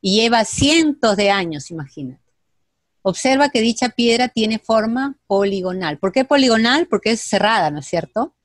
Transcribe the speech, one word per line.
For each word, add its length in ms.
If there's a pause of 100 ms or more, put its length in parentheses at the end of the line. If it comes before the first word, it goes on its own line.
Y 180
lleva 280
cientos 680
de 140
años, 400
imagínate. 540 (760)
Observa 480
que 100
dicha 300
piedra 380
tiene 300
forma 680
poligonal. 720
¿Por 140
qué 120
poligonal? 640
Porque 260
es 80
cerrada, 500
¿no 100
es 60
cierto? 480 (100)